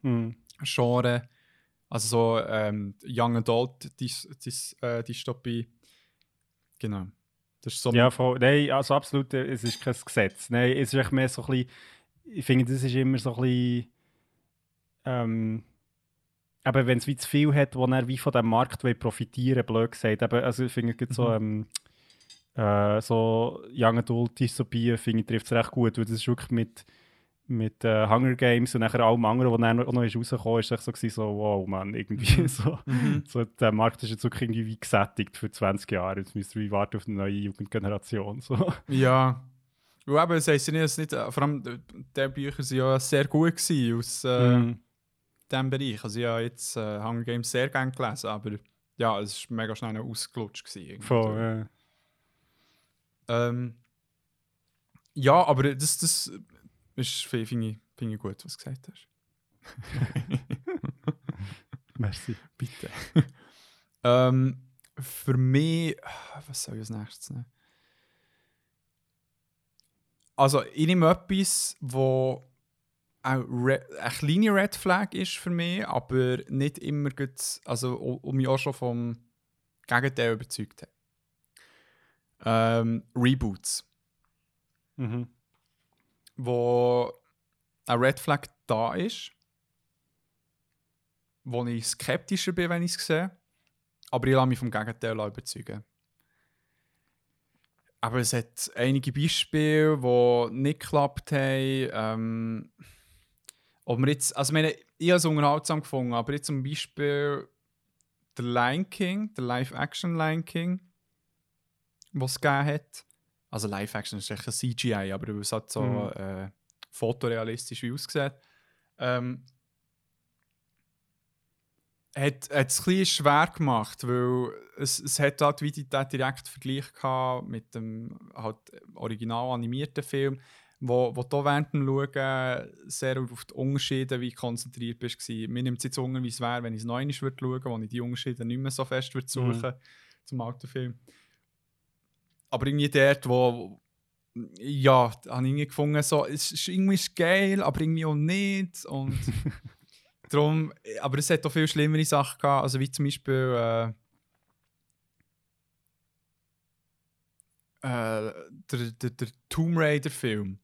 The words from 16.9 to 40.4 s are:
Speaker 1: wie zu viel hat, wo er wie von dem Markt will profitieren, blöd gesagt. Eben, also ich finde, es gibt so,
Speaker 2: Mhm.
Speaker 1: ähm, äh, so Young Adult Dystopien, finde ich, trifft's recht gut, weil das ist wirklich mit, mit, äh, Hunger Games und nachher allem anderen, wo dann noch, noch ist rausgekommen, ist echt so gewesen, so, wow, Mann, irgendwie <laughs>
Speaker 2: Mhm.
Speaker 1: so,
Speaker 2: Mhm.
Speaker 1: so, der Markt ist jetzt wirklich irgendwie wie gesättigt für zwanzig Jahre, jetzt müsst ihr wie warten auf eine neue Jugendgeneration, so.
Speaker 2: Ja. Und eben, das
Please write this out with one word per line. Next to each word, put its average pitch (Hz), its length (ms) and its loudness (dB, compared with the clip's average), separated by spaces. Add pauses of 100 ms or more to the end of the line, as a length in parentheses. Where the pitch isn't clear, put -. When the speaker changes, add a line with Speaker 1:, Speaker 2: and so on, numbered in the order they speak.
Speaker 1:
wie 143 100 -2
zu - 120 -10
viel 147 260 4
hat, 139 200 4
wo 127 120 2
er 131 220 2
wie 131 100 -4
von 135 140 0
dem 117 140 4
Markt 117 380 2
will 120 100 4
profitieren, 127 720 0
blöd 113 260 2
gesagt. 107 300 0
Eben, 120 220 2
also 123 200 0
ich 117 80 -4
finde, 117 200 0
es - 60 -8
gibt 127 160 -4
so, 120 140 2
Speaker 2:
Mhm. 107 380 0 (920)
Speaker 1:
ähm, 117 80 2
äh, 104 360 4
so 113 640 2 (100)
Young 113 260 4
Adult 120 400 -2
Dystopien, 120 600 0
finde 113 220 0
ich, 104 60 -4
trifft's 113 260 -2
recht 113 180 2
gut, 117 280 2
weil 113 60 0
das 113 100 -4
ist 110 140 -4
wirklich 120 220 -2
mit, 113 340 -2 (640)
mit, 110 380 -4
äh, 110 220 6
Hunger 123 300 6
Games 123 400 4
und 113 60 2
nachher 113 180 2
allem 117 240 6
anderen, 120 260 4
wo 117 60 4
dann 117 220 4
noch, 123 140 0
noch 123 120 4
ist 113 100 -2
rausgekommen, 117 460 0
ist - 100 -4
echt 117 140 -2
so 120 80 -6
gewesen, 113 220 -4
so, 113 80 -4 (140)
wow, 104 300 0
Mann, 98 280 -4
irgendwie 110 480 2
<laughs> - 0 -
Speaker 2:
Mhm. 160 60 2
Speaker 1:
so, 147 380 -2
Speaker 2:
Mhm. 127 400 0
Speaker 1:
so, 117 180 -2
der 107 280 2
Markt 110 320 2
ist 107 60 -6
jetzt 113 120 -6
wirklich - 200 -2
irgendwie 113 240 -2
wie 110 120 -8
gesättigt - 580 0
für 107 140 -6
zwanzig 98 400 -2
Jahre, 95 300 -2
jetzt - 160 -10
müsst 98 180 -8
ihr 110 80 -4
wie 104 80 -4
warten 101 280 0
auf - 100 -10
eine 104 80 -4
neue 98 160 -2
Jugendgeneration, 101 1080 -4
so. 156 320 0 (160)
Speaker 2:
Ja. 131 540 4 (640)
Und 143 100 2
eben, 165 160 6
das 160 160 2